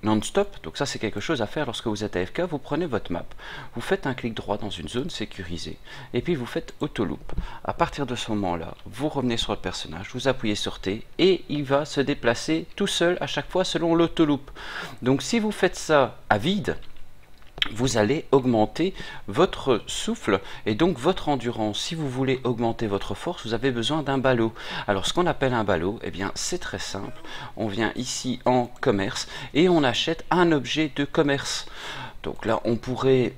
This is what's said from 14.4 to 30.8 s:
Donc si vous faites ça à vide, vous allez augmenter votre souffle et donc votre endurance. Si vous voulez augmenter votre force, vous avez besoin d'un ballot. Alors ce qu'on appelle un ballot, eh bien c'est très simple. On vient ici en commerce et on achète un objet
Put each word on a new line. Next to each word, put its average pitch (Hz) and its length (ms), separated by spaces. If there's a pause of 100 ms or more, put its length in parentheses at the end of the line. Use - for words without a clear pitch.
Donc 127 200
si 233 180
vous 214 100
faites 190 260
ça 139 420 (120)
à 107 80
vide, 139 380 (960)
vous 113 240
allez 113 340
augmenter 127 640 (320)
votre 120 640
souffle - 520 (260)
et 110 100
donc 165 220
votre 156 300
endurance. 110 520
Si - 160
vous 151 120
voulez 127 360
augmenter 117 420
votre 98 300
force, - 280
vous 113 100
avez 123 180
besoin 127 320
d'un 135 140
ballot. 120 360 (320)
Alors 98 180
ce - 80
qu'on 175 140
appelle 139 260
un 117 120
ballot, 95 400
eh - 80
bien 98 240
c'est - 240
très - 180
simple. - 420 (360)
On 110 100
vient 107 300
ici 127 480
en 123 220 (140)
commerce 101 460 (260)
et 170 160
on 170 140
achète 143 480
un 170 220
objet 143 420